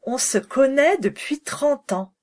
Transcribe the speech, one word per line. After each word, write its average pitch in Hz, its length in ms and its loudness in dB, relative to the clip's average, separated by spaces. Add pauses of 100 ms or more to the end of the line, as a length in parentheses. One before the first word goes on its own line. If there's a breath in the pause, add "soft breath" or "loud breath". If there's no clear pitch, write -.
On 240 160 -4
se - 200 0
connaît 277 600 2
depuis 214 440 -4
trente 285 500 -2
ans. 190 300 -6